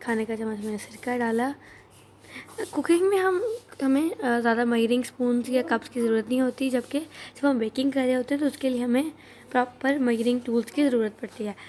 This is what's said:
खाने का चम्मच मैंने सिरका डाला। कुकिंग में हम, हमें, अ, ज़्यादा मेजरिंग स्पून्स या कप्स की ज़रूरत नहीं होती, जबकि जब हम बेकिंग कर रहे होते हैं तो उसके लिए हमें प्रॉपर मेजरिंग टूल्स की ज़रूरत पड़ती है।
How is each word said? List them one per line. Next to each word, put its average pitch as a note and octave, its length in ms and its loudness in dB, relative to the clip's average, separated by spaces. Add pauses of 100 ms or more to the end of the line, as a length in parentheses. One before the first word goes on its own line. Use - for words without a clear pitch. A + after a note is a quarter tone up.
खाने A3 220 0
का A3 120 -6
चम्मच A3 220 -4
मैंने G#3+ 200 -6
सिरका B3 380 -6
डाला। A#3+ 380 0 (1200)
कुकिंग E4+ 280 2
में G4 160 2
हम, F#4 240 2 (400)
हमें, C#4 280 2
अ, A#3+ 300 0
ज़्यादा A#3 240 2
मेजरिंग A#3+ 400 2
स्पून्स B3 440 -2
या B3 140 2
कप्स A#3 260 -2
की B3 120 -6
ज़रूरत A3 280 0
नहीं B3+ 120 0
होती, B3+ 300 0
जबकि B3 300 -2
जब - 460 -6
हम C4+ 120 4
बेकिंग B3+ 340 0
कर C4 120 2
रहे B3+ 100 4
होते B3+ 200 0
हैं C#4+ 60 -2
तो D4+ 60 2
उसके C4+ 220 0
लिए B3 140 0
हमें B3+ 300 2 (380)
प्रॉपर C4 480 0
मेजरिंग A#3+ 420 2
टूल्स A#3 300 0
की D4 140 2
ज़रूरत A3+ 360 2
पड़ती G#3+ 240 -10
है। G#3 120 -6 (120)